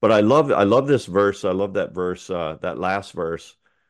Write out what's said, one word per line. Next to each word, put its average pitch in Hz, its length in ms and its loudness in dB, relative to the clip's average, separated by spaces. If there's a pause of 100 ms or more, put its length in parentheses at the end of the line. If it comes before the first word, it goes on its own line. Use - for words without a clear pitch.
But 110 120 4
I 107 80 6
love, 139 300 4
I 98 120 2
love 117 240 2
this 139 180 0
verse. 98 400 0
I 95 80 0
love 95 220 -4
that 95 180 -4
verse, 90 380 -6
uh, 80 320 -6
that 87 160 -6
last 95 340 -4
verse. 82 420 -8 (360)